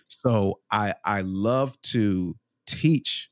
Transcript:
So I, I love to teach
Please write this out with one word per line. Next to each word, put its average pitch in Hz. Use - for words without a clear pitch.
So 104
I, 104
I 101
love 113
to 95
teach -